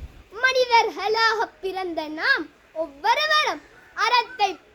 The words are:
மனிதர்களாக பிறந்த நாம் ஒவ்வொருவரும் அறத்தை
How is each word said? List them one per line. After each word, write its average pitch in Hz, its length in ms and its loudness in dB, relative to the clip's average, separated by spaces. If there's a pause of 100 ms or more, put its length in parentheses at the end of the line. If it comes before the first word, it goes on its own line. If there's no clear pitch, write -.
(300)
மனிதர்களாக 453 1160 2
பிறந்த 370 640 -8
நாம் 349 400 -2 (260)
ஒவ்வொருவரும் 359 880 0 (320)
அறத்தை 415 640 0 (160)